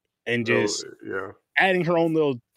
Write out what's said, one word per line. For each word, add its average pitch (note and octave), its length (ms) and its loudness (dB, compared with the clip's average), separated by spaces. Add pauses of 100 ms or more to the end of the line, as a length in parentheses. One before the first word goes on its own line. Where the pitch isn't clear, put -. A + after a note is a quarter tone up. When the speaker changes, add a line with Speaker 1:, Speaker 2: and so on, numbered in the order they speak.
(260)
Speaker 1:
and A#2+ 200 0
Speaker 2:
It - 20 -4
Speaker 1:
just - 360 0
Speaker 2:
was, - 20 -14 (200)
yeah. G2 260 -8 (260)
Speaker 1:
adding F3+ 280 2
her E3+ 120 2
own E3 160 2
little C#3+ 280 0 (160)